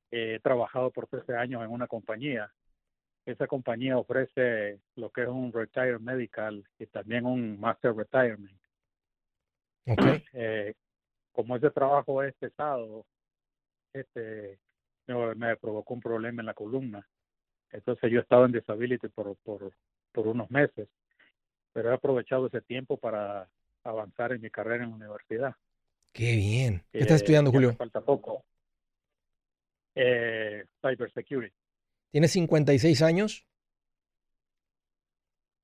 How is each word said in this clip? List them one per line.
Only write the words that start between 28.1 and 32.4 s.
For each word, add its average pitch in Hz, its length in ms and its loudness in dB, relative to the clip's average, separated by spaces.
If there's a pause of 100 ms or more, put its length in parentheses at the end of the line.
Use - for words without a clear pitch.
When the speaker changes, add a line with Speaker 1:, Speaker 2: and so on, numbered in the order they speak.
Speaker 1:
Eh, 113 720 0 (160)
cybersecurity. 123 760 -4 (560)
Speaker 2:
¿Tienes 156 220 4
cincuenta 156 420 4